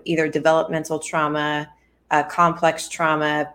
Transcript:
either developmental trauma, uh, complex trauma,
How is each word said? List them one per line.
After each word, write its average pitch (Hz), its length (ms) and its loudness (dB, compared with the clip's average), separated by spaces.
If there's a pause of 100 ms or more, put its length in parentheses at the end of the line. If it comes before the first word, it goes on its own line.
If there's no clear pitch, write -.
either 160 220 0
developmental 160 680 0
trauma, 151 720 -2 (400)
uh, 151 140 2
complex 165 640 0
trauma, 151 680 0